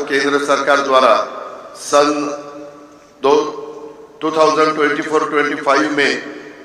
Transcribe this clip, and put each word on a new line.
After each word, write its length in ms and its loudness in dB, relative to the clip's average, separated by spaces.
केंद्र 400 0
सरकार 360 2
द्वारा 340 4
सन 300 2
दो, 120 4
टू 100 -2
थाउजेंड 440 2
ट्वेंटी 260 0
फ़ोर 280 -2
ट्वेंटी 320 0
फ़ाइव 360 0
में 240 0